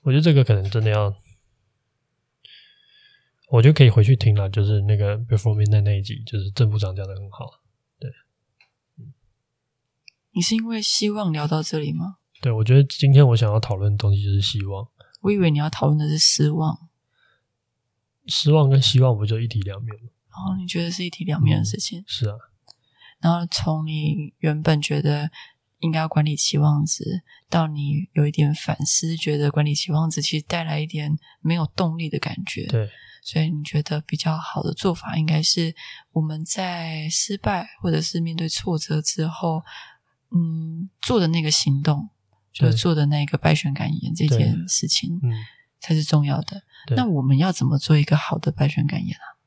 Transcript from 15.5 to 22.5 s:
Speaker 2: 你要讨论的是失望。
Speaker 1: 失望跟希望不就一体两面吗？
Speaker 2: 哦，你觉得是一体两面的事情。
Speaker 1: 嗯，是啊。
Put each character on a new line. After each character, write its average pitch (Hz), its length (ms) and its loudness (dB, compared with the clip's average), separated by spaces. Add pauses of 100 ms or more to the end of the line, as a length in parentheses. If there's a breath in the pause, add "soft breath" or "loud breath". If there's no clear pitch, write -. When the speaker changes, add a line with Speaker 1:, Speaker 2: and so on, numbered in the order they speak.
Speaker 2:
你 147 80 2
要 151 100 -2
讨 - 200 0
论 151 100 4
的 151 100 0
是 151 80 0
失 151 340 4
望。 156 380 -4 (1400)
Speaker 1:
失 - 220 2
望 151 160 6
跟 135 140 6
希 127 180 4
望 127 160 4
不 104 80 -2
就 110 160 -2
一 117 80 -2
体 110 140 -2
两 98 200 -8
面 110 220 -10
吗？ 117 60 -18 (180)
Speaker 2:
哦， 190 300 -6
你 185 80 -8
觉 170 180 -4
得 170 60 -4
是 180 120 -6
一 180 60 -4
体 - 160 -10
两 - 180 0
面 - 160 4
的 - 60 0
事 - 140 -4
情。 - 220 -8
Speaker 1:
嗯， 202 60 -18
是 - 220 -4
啊。 101 80 -8 (840 soft breath)